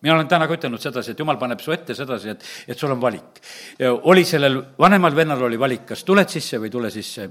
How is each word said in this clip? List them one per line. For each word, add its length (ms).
Mina 140
olen 140
täna 200
ka 80
ütelnud 240
sedasi, 320
et 80
Jumal 160
paneb 240
su 140
ette 180
sedasi, 400
et, 120
et 60
sul 160
on 80
valik. 340
Ja 140
oli 160
sellel 320
vanemal 320
vennal 320
oli 160
valik, 300
kas 180
tuled 240
sisse 300
või 100
tule 180
sisse. 400